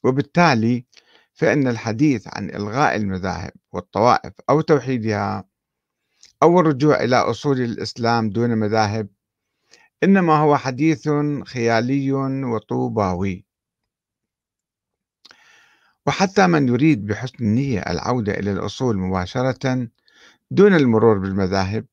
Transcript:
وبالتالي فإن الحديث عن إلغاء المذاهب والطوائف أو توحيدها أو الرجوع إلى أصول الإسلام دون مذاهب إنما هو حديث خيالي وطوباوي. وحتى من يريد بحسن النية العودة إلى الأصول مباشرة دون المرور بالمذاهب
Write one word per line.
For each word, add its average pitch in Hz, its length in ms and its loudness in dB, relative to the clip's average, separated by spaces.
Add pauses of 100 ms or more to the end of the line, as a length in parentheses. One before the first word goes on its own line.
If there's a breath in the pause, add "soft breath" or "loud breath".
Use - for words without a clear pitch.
وبالتالي 127 800 2 (500 soft breath)
فإن 131 340 0
الحديث 113 680 -2
عن 101 140 -8
إلغاء 104 460 -2
المذاهب 95 560 -6 (200)
والطوائف 98 600 0 (180)
أو 147 100 2
توحيدها 110 840 -2 (960 soft breath)
أو 170 180 6
الرجوع 147 400 2
إلى 123 160 2
أصول 127 440 0
الإسلام 113 680 -4
دون 113 200 -2
مذاهب 107 580 -2 (960 soft breath)
إنما 180 320 4
هو 147 200 4
حديث 139 520 -2 (380)
خيالي 123 680 0
وطوباوي. 117 1300 -4 (2500 soft breath)
وحتى 190 400 2
من 151 220 2
يريد 123 380 2
بحسن 110 340 -6
النية 117 400 0
العودة 104 520 -4
إلى 98 200 -4
الأصول 104 460 -2
مباشرة 123 920 -4 (600 soft breath)
دون 190 240 6
المرور 113 440 4
بالمذاهب 95 760 -2